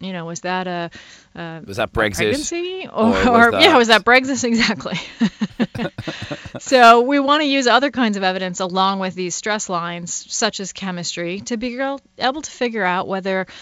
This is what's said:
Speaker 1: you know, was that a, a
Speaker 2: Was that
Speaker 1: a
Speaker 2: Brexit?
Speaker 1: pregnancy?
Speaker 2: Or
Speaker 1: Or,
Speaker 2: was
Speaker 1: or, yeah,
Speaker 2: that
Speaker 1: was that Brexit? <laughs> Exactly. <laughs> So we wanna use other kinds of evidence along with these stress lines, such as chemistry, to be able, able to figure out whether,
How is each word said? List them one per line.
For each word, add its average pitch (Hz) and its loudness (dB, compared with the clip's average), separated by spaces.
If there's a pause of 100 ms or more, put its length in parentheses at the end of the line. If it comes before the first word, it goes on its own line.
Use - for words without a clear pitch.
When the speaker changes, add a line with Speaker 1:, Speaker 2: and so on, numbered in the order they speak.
Speaker 1:
you 190 -10
know, 170 -8
was 170 -10
that 180 -4
a, 175 -6 (440)
a 165 -12
Speaker 2:
Was 98 -12
that 110 -2
Speaker 1:
a - -20
Speaker 2:
Brexit? 107 0
Speaker 1:
pregnancy? 339 -4
Speaker 2:
Or 220 0
Speaker 1:
Or, 233 4
Speaker 2:
was 233 2
Speaker 1:
or, 233 6
yeah, 359 6
Speaker 2:
that 285 8
Speaker 1:
was 233 4
that 214 6
Brexit? 262 4
<laughs> 247 0
Exactly. 220 -2 (600)
<laughs> - -4 (720)
So 240 8
we 277 2
wanna 285 2
use 277 0
other 247 4
kinds 226 0
of 196 -4
evidence 185 -2
along 190 0
with 185 -4
these 180 -6
stress 214 -6
lines, 175 -8
such - -4
as 190 -10
chemistry, 175 -8
to 240 -6
be 233 -6
able, 269 -6 (180)
able 269 -4
to - -12
figure 226 -4
out 180 -2
whether, 190 -4 (160)